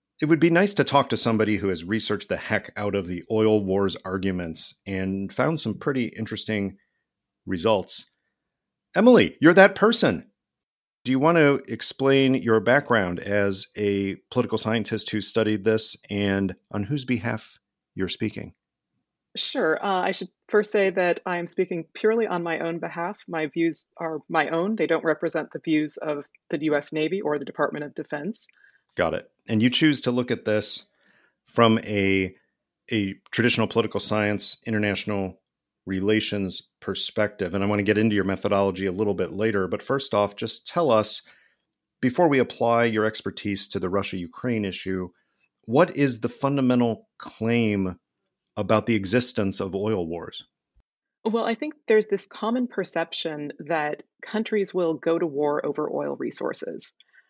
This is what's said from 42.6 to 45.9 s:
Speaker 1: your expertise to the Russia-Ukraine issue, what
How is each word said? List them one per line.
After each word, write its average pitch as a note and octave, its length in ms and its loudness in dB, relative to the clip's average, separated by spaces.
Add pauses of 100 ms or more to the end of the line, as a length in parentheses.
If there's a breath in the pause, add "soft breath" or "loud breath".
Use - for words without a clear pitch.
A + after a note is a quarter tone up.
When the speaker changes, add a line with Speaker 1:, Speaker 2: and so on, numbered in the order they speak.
Speaker 1:
your G#2+ 180 0
expertise G2+ 640 -4
to - 100 -4
the F#2 100 -4
Russia-Ukraine G2+ 760 -4
issue, F#2 460 -6 (560)
what C#3+ 300 2